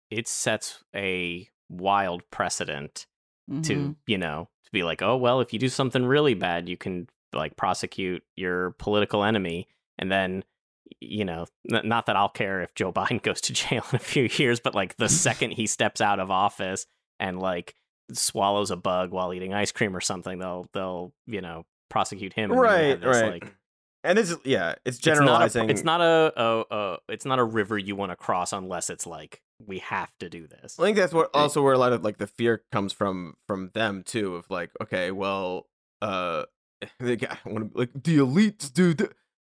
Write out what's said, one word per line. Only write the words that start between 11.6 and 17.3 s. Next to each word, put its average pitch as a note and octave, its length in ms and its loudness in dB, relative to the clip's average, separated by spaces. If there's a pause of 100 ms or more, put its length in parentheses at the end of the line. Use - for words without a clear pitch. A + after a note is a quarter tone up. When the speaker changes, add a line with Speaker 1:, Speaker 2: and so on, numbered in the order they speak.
Speaker 1:
n-, A2 180 0
not A2+ 180 0
that G#2+ 100 0
I'll G2+ 140 4
care F#2+ 320 -4
if E2+ 120 -8
Joe F#2 200 -4
<laughs> - 0 -
Biden G2 280 -2
goes - 200 -2
to - 120 -4
jail - 380 -2
in B2+ 60 2
a - 20 -10
few B2+ 380 0
years, A#2+ 240 2
but, - 140 -2
like, F#2+ 200 -2
the A2 140 0
Speaker 2:
<laughs> - 0 -
Speaker 1:
second - 420 2
he A2 160 -2
steps - 320 0
out G#2 200 2
of F#2+ 120 -2
office F#2+ 540 0 (340)
and, F#2 200 -2